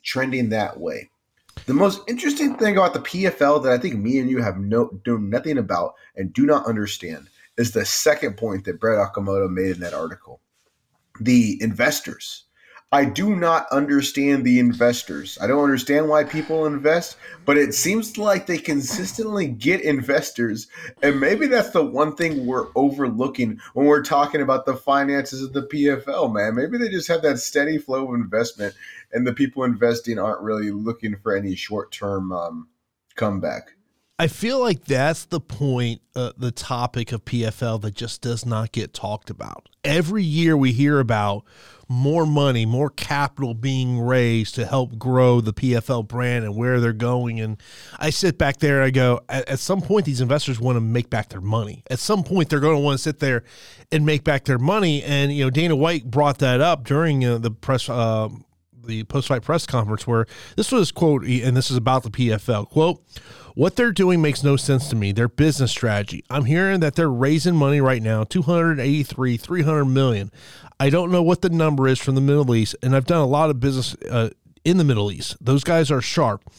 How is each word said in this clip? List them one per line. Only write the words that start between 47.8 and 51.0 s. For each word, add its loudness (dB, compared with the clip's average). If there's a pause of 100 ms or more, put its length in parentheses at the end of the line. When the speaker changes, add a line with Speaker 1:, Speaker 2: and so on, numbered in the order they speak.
Speaker 2:
I -2
sit 0
back 0
there 2
and 4
I 2
go, 2
"At, -4
at -4
some -2
point, 0
these -2
investors 0
wanna 0
make -2